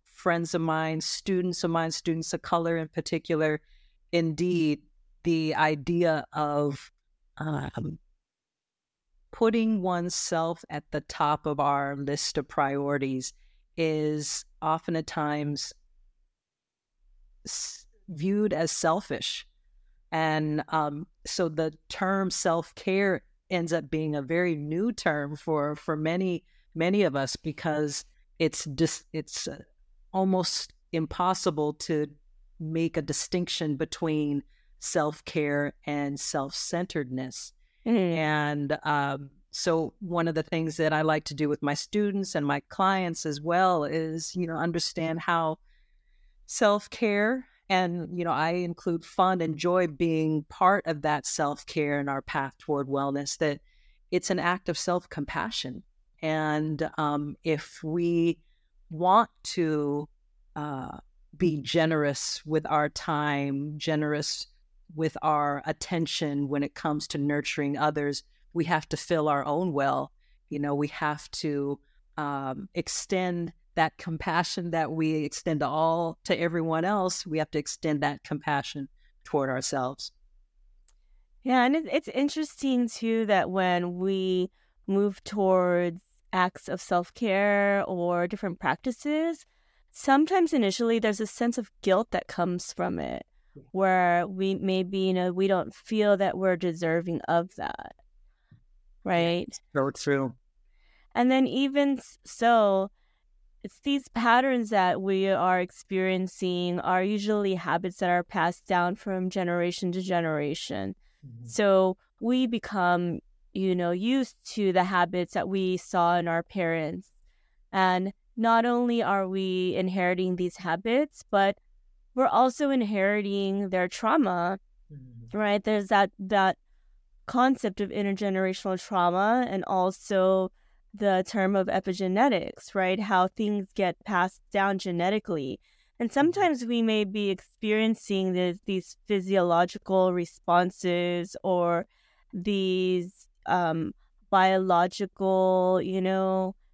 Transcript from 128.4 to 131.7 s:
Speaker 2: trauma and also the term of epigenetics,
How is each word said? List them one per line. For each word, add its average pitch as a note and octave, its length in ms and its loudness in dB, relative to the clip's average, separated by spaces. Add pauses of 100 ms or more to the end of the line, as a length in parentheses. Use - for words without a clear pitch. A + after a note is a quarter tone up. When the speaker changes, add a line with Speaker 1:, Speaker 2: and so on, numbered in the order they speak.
Speaker 2:
trauma G3 640 2
and F#3+ 200 -4
also F#3+ 840 2 (420)
the G3 360 2
term G3 260 0
of F#3+ 140 2
epigenetics, F#3+ 1080 0